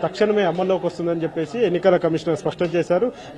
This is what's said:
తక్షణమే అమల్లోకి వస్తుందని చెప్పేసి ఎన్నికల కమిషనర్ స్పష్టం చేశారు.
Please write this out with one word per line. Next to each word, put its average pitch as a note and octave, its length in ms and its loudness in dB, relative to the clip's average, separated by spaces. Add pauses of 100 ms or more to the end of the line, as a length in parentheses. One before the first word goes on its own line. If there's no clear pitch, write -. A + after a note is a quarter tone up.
తక్షణమే G#3 400 2
అమల్లోకి F3+ 440 0
వస్తుందని E3+ 360 -2
చెప్పేసి E3 420 -2
ఎన్నికల F3+ 320 4
కమిషనర్ D#3+ 420 0
స్పష్టం E3+ 280 -2
చేశారు. F3 460 0 (260)